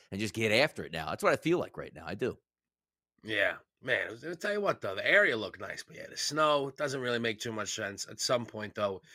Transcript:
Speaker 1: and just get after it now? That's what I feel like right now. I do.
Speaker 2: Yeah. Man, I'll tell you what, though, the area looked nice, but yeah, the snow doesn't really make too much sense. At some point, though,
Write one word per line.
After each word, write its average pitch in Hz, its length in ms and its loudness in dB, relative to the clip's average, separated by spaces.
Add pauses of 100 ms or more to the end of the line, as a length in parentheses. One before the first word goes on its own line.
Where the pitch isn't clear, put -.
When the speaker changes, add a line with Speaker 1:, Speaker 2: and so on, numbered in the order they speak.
(100)
Speaker 1:
and 95 80 -6
just 104 140 -2
get 113 180 0
after 123 320 2
it 73 80 -12
now? 78 200 -6
That's 90 120 -6
what 180 120 2
I - 20 2
feel 165 220 0
like - 180 -6
right 76 180 -10
now. 80 120 -14
I 82 80 -6
do. 117 240 -2 (840)
Speaker 2:
Yeah. 98 340 0 (240)
Man, 107 460 -2
I'll 175 80 -8
tell 202 200 -4
you 208 60 -4
what, 185 200 0
though, 98 160 -6
the 101 100 6
area 170 300 6
looked 98 240 -4
nice, 92 240 -10
but 85 100 -20
yeah, - 140 -12
the - 80 -16
snow 147 600 4
doesn't 139 240 -2
really 120 200 0
make 113 180 0
too 117 140 -4
much 107 240 -4
sense. 101 340 -6
At - 80 -14
some 123 260 0
point, 107 300 -10
though, 101 280 -2 (120)